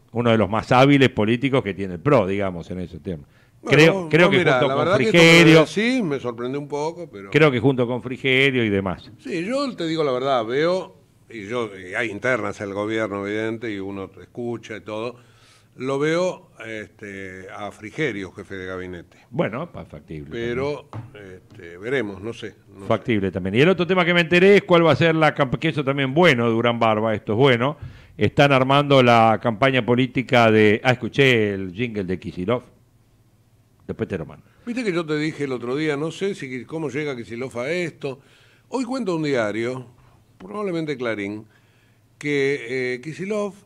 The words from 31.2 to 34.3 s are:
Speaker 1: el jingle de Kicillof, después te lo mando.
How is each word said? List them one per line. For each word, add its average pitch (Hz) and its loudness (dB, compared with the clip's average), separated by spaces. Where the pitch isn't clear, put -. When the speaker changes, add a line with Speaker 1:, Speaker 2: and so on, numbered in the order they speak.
Speaker 1:
el 95 -8
jingle 104 -6
de 90 -4
Kicillof, 95 -4
después 98 -8
te 98 -4
lo 80 -8
mando. 73 -20